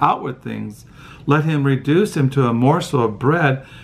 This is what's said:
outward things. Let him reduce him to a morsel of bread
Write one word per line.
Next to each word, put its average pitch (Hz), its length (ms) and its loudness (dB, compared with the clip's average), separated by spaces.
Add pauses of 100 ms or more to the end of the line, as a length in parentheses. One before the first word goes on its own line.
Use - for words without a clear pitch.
outward 143 400 -2
things. 107 440 -12 (400)
Let 147 200 2
him 151 180 0
reduce 151 540 0
him 135 140 2
to 135 160 2
a 117 60 0
morsel 131 500 0
of 104 160 -2
bread 139 460 0 (180)